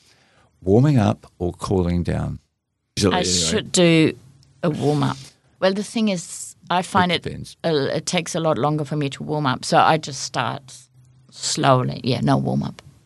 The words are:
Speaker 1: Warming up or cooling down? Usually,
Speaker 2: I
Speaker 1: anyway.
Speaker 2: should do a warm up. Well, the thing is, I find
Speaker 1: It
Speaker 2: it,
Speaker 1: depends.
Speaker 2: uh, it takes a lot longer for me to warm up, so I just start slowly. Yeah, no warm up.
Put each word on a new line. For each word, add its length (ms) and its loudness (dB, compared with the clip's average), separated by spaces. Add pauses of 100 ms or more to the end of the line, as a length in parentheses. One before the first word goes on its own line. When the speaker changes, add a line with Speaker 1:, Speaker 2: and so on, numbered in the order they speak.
(600)
Speaker 1:
Warming 360 4
up 420 0
or 140 -2
cooling 500 0
down? 360 -4 (580)
Usually, 180 2
Speaker 2:
I 40 4
Speaker 1:
anyway. 140 -2
Speaker 2:
should 380 -2
do 420 4 (500)
a 60 0
warm 340 0
up. 140 -2 (420)
Well, 140 2
the 100 -4
thing 260 -2
is, 460 -8 (140)
I 120 0
find 300 0
Speaker 1:
It 40 0
Speaker 2:
it, 80 -4
Speaker 1:
depends. 400 -10
Speaker 2:
uh, 60 -2 (260)
it 100 -6
takes 300 -4
a 40 -4
lot 180 0
longer 280 -2
for 100 -8
me 160 -4
to 120 -12
warm 220 -4
up, 200 -4
so 120 2
I 200 6
just 260 -8
start 520 -6 (560)
slowly. 720 0
Yeah, 180 0
no 160 2
warm 260 -2
up. 180 -10 (240)